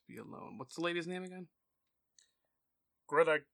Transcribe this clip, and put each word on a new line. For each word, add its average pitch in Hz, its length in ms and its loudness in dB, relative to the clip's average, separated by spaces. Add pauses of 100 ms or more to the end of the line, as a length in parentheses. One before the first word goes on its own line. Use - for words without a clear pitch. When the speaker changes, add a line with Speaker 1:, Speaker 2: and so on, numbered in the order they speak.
Speaker 1:
be 120 80 -14
alone. 107 420 -12
What's 131 180 -12
the 160 60 -4
lady's 170 240 -2
name 185 180 -6
again? 180 220 -12 (1600)
Speaker 2:
Greta 156 320 6 (160)